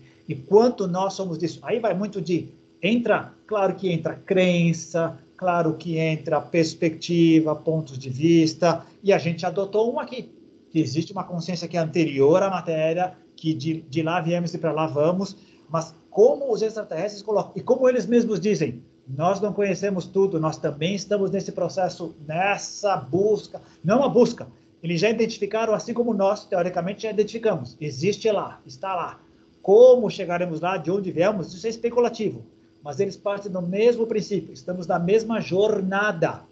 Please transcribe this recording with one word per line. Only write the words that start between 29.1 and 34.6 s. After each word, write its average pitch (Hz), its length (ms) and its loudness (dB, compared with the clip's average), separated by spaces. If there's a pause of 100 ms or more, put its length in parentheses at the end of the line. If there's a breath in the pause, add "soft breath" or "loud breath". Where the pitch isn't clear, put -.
Como 233 480 8
chegaremos 175 500 -4
lá, 180 160 -2
de 143 140 -4
onde 190 200 -2
viemos, 175 440 0
isso - 120 -10
é 233 40 -2
especulativo, 226 760 -2 (380 soft breath)
mas 143 180 -8
eles 196 160 -2
partem 202 340 -6
do 180 120 -6
mesmo 214 440 2
princípio, 208 460 -4
estamos 180 340 -10